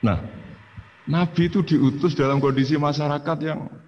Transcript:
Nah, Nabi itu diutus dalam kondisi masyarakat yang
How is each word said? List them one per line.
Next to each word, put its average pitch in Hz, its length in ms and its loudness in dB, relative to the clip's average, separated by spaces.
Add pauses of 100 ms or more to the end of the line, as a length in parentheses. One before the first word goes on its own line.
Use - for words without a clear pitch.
Nah, 196 160 2 (880)
Nabi 170 400 2
itu 180 160 0
diutus 143 480 2
dalam 139 240 2
kondisi 135 400 2
masyarakat 147 640 -2
yang 151 320 -6 (160)